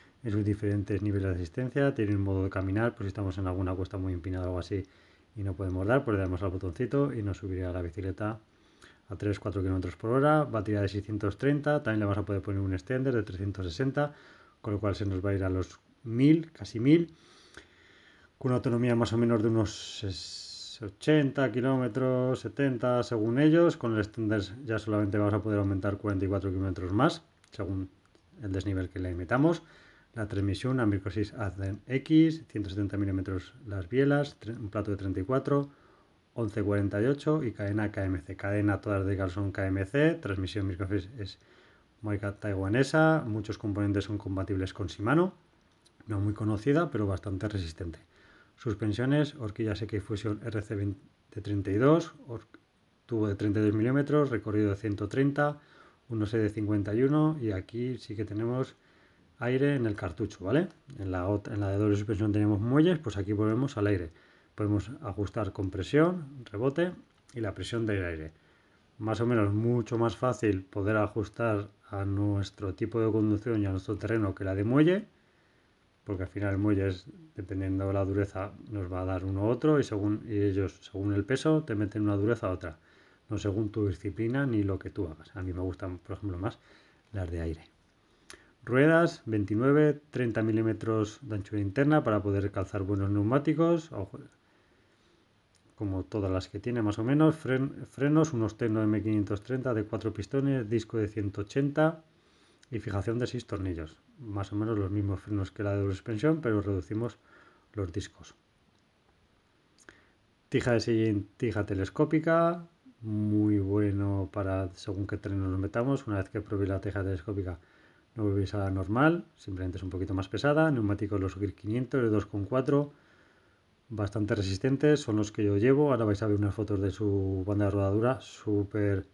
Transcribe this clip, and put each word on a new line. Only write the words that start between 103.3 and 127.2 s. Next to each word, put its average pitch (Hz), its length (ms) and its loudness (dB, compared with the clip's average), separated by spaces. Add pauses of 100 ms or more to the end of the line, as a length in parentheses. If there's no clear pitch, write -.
tornillos. 92 500 -6 (220)
Más 101 340 -8
o 101 40 -4
menos 110 200 -2
los 98 140 0
mismos 98 300 -2
frenos 101 300 -4
que - 120 -8
la 101 80 -2
de 101 80 0
doble 98 160 0
suspensión, 147 480 0
pero 107 180 2
reducimos 104 580 -4 (540)
los 95 180 -4
discos. - 440 -10 (2250)
Tija 123 220 2
de 113 80 4
sillín, 110 480 2 (100)
tija 104 260 0
telescópica, 165 1000 2 (340)
muy 107 600 2
bueno 101 720 0
para 95 440 -2
según 98 320 -6
qué 104 100 -4
terreno 98 320 -2
nos 95 120 -2
metamos. 127 460 -2
Una 104 120 -2
vez 95 100 -4
que 107 140 -6
probé 101 240 -2
la 95 160 -2
tija 101 200 -4
telescópica, 92 580 -4 (560)
no 110 80 -2
volvéis 98 300 2
a 104 40 -2
la 98 120 0
normal, 113 560 2 (100)
simplemente 92 400 -6
es - 80 -8
un 90 60 -6
poquito 92 220 -4
más 92 160 -2
pesada. 147 440 2
Neumáticos 101 480 0
los 95 180 -4
Grit 98 160 -4
quinientos 123 480 -2
de 117 60 4
dos 104 180 2
con 101 200 -6
cuatro, 143 460 0 (960)
bastante 104 460 -2
resistentes, 131 640 2
son 113 160 -2
los 107 160 0
que 107 140 -2
yo 101 120 2
llevo. 135 360 4
Ahora 117 120 2
vais 104 200 2
a - 20 0
ver 104 100 2
unas 101 160 2
fotos 101 280 -2
de 98 100 2
su 98 560 0